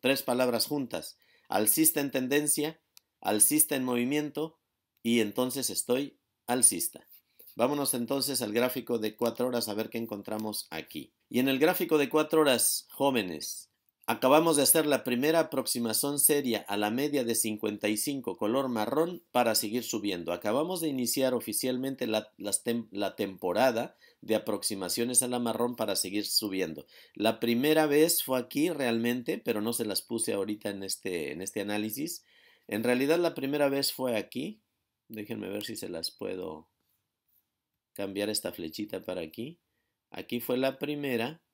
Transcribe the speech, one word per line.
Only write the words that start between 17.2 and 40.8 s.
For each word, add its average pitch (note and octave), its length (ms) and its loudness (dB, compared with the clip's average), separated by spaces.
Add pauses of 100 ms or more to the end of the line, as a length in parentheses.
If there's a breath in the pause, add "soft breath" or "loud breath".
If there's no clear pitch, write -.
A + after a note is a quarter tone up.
de A2+ 100 0
cincuenta G#2+ 560 -2
y G#2+ 80 0
cinco C#3 400 -4
color B2+ 320 0
marrón C3+ 520 0 (100)
para A#2 220 4
seguir A2 280 -2
subiendo. F#2 500 -2
Acabamos C#3+ 480 -2
de D#3+ 80 -2
iniciar C3 460 0
oficialmente B2+ 720 -4
la, G#2+ 320 -2
las G2+ 260 -4
tem-, A#2 260 -2
la G2 260 -4
temporada A2 840 0 (240 soft breath)
de A2 120 0
aproximaciones G#2+ 880 0
a B2 60 0
la B2 100 0
marrón A#2 380 0
para A2 180 0
seguir G2+ 300 -2
subiendo. F#2 640 -2 (280 loud breath)
La A2 240 2
primera C#3+ 480 4
vez D3+ 360 4
fue C3 160 0
aquí C3+ 320 -2
realmente, A#2+ 680 0
pero A2+ 240 -2
no A#2 140 -2
se A#2 100 -2
las G#2 160 -2
puse A2+ 320 -4
ahorita G#2 380 -4
en G2 140 -8
este, F2 480 -4
en E2 100 -8
este G2 180 -6
análisis. G#2+ 640 -4 (420 soft breath)
En A2+ 180 -4
realidad C3 340 2
la E3+ 160 0
primera C#3+ 340 0
vez C3+ 240 0
fue B2+ 240 -2
aquí. C3+ 440 -6 (480)
Déjenme G#2 420 -8
ver G#2 160 -6
si A2+ 100 -10
se - 140 -10
las E2 200 -8
puedo F2+ 560 -10 (1300)
cambiar G2 380 -4
esta F2+ 220 -4
flechita F#2 500 -8
para A2 180 -6
aquí. A2+ 380 -12 (520)
Aquí A#2 300 -6
fue B2 160 -2
la C3 220 0
primera. C#3+ 640 -4 (120)